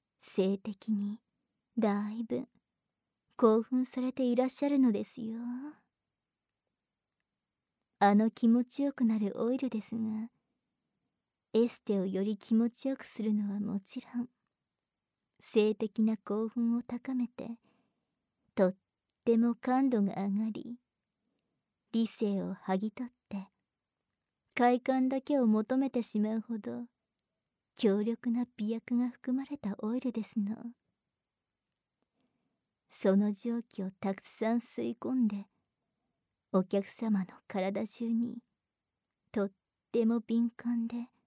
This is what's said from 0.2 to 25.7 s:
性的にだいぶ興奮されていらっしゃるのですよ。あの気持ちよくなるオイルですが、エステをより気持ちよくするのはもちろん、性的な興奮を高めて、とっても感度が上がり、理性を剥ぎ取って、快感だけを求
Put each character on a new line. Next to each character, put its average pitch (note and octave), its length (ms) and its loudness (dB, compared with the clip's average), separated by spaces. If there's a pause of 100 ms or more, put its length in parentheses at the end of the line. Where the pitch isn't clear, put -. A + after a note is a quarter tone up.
性 G3 340 0
的 G#3+ 340 -8
に G3+ 280 -2 (580)
だ G#3 320 0
い A3+ 140 -6
ぶ B3 240 -4 (920)
興 A3 240 6
奮 B3+ 240 0
さ B3+ 160 -6
れ B3+ 100 -2
て C4 120 -2
い A#3+ 120 2
ら B3+ 100 4
っ - 20 0
し - 180 -2
ゃ C#4+ 40 2
る C#4+ 100 4
の B3+ 120 6
で G#3 120 -2
す - 180 -12
よ。 A3+ 160 -8 (2500)
あ G3+ 160 6
の A3 160 6
気 - 160 2
持 A#3+ 160 6
ち - 180 -6
よ C#4 100 2
く C4 140 0
な A3 140 2
る G3+ 160 -2
オ A3+ 160 0
イ C4 80 2
ル C4+ 100 -2
で G#3+ 120 -4
す - 120 -10
が、 A3+ 80 -4 (1500)
エ A3+ 140 4
ス - 160 -12
テ G3+ 160 0
を F#3 80 0
よ F#3+ 160 -2
り G#3 160 -2
気 - 160 -2
持 A#3 160 2
ち - 160 -8
よ C4+ 100 -2
く - 60 -18
す - 180 -10
る G#3+ 140 0
の G3+ 180 -2
は G#3 60 -4
も G3+ 220 -4
ち - 200 -8
ろ A#3+ 220 -6
ん、 - 40 -10 (1160)
性 G#3+ 300 4
的 A3 300 -2
な A3 140 0
興 A3 320 -4
奮 A#3 280 -2
を A#3+ 60 -4
高 B3 320 -8
め B3 120 0
て、 A#3 300 -12 (960)
と F#3+ 160 4
っ F#3+ 60 -4 (500)
て A#3 120 6
も A#3 180 4
感 C4 340 2
度 A3 140 4
が F#3+ 200 0
上 G3+ 60 -2
が G#3+ 220 0
り、 A#3 240 -10 (1160)
理 A3+ 140 2
性 G3+ 380 -2
を F3+ 100 -6
剥 F#3+ 240 -2
ぎ G#3 140 -4
取 B3 180 -10
っ - 40 -20 (140)
て、 G3 200 -10 (1080)
快 B3 260 4
感 C4 300 2
だ C4+ 100 0
け C#4+ 200 2
を A#3+ 80 6
求 G#3+ 300 2